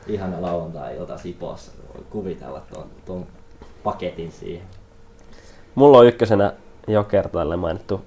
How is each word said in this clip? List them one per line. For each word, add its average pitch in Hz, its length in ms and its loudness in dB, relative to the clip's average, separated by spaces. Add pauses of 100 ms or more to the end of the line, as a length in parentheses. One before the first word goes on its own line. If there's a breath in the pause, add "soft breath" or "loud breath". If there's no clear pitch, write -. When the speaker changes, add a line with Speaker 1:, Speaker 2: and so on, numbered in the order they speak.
Speaker 1:
Ihana 190 360 -8
lauantai-ilta - 760 -8
Sipossa. - 540 -14 (220)
Voi - 160 -18
kuvitella 87 520 -10 (120)
ton, - 100 -16 (200)
ton 92 220 -12 (580)
paketin 85 480 -8
siihen. 87 340 -14 (1080 soft breath)
Speaker 2:
Mulla 135 240 10
on 120 80 12
ykkösenä 107 460 2 (360)
jo 107 160 2
kertaalleen 85 560 -2
mainittu 90 460 -6